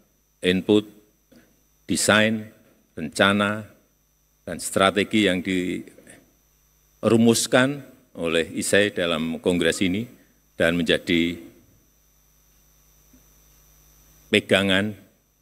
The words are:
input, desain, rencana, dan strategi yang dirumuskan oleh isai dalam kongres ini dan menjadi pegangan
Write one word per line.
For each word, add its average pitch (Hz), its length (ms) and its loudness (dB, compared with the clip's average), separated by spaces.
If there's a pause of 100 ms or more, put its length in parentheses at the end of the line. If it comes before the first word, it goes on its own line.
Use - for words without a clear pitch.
(440)
input, 95 400 2 (1040)
desain, 107 640 0 (400)
rencana, 101 720 0 (800)
dan 85 160 -10
strategi 98 640 0
yang 90 160 2 (1600)
dirumuskan 117 800 2 (400)
oleh 82 320 -2
isai 101 400 0
dalam 82 480 -4
kongres 85 400 0
ini 98 240 -2 (560)
dan 85 160 0
menjadi 85 640 0 (3000)
pegangan 98 640 0 (500)